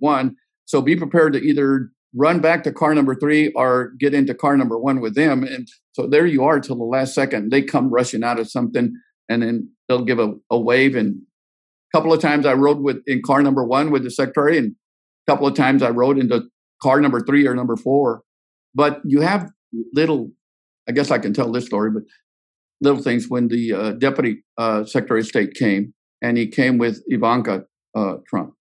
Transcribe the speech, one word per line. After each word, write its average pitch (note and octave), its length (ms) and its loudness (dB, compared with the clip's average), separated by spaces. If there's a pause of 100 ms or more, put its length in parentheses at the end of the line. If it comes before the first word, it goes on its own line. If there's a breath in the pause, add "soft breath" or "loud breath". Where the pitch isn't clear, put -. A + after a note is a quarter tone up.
one. C3 360 0 (300 soft breath)
So C#3 160 0
be D#3+ 140 2
prepared D#3+ 360 2
to B2 80 0
either C#3 480 0 (260)
run D#3 260 2
back E3 220 2
to D3+ 100 -4
car D#3 220 0
number C3+ 220 2
three D3+ 400 2
or B2+ 420 0
get C#3+ 160 0
into C#3 200 2
car C#3+ 220 0
number A#2 220 0
one C3 220 -2
with A2 140 -4
them." C#3 300 0
And B2+ 220 -10 (260)
so D3+ 140 -6
there D3+ 200 4
you C#3 180 2
are D3+ 160 2
till C3 160 -8
the A#2+ 80 -6
last C3 300 -4
second. A#2 360 -2
They C#3 120 2
come C#3 260 -2
rushing A#2+ 340 -2
out A#2+ 160 -2
of A2 120 -6
something, A#2+ 420 -2 (360 loud breath)
and A#2 140 -2
then A#2 280 -4 (180)
they'll B2 160 0
give A#2+ 160 0
a, G#2+ 140 0 (160)
a A#2 100 0
wave. C3 340 2
And G#2+ 220 -2 (760)
a E3 60 4
couple D#3+ 140 2
of D#3+ 80 2
times D3 260 2
I C3+ 80 2
rode C#3+ 240 2
with, C#3 280 -2
in B2+ 160 -2
car C#3 200 2
number C3+ 240 2
one C#3 240 0
with C3 140 0
the A#2+ 60 -8
secretary, C#3+ 460 0
and A#2 200 -2 (500)
couple C#3+ 200 2
of C3+ 80 0
times C3+ 280 2
I A#2+ 80 2
rode B2+ 280 2
into A2+ 240 0 (400)
car C#3 180 4
number B2+ 200 2
three C#3 260 2
or B2 80 0
number B2 220 -2
four. B2+ 460 0 (520)
But D3 300 0
you C#3+ 160 2
have F3 300 0 (420)
little, C#3+ 380 0 (580)
I - 40 -4
guess C#3 180 0
I B2+ 80 2
can G#2+ 140 -4
tell A#2+ 200 -2
this A#2+ 140 -4
story, G#2+ 240 -2
but G#2+ 120 -6 (800 soft breath)
little C#3 220 2
things A#2+ 260 -2
when B2 200 0
the, A#2 240 -2
uh, G2+ 200 -4
deputy, B2+ 500 -2 (160)
uh, A2 260 -2
Secretary A2+ 360 -2
of A2 60 -4
State G#2 280 -2
came, G#2 400 -2 (260)
and A#2 160 -2
he A#2 100 -2
came B2+ 320 0
with A#2 280 -2
Ivanka, A2+ 580 -2 (300)
uh, G2+ 220 -4 (100)
Trump. - 280 -8 (120)